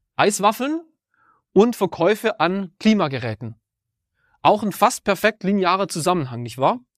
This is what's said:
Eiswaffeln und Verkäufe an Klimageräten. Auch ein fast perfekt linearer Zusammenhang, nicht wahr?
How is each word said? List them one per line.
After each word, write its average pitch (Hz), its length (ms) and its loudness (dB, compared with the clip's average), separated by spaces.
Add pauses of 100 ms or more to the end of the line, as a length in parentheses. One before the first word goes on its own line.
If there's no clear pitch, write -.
(160)
Eiswaffeln 214 680 0 (720)
und 226 220 4
Verkäufe 202 640 -2
an 185 380 -2
Klimageräten. 131 760 -2 (840)
Auch 202 220 4
ein 202 100 -2
fast - 320 0
perfekt 208 400 0
linearer 190 440 0
Zusammenhang, 139 540 -2
nicht 117 160 -12
wahr? 180 200 2 (200)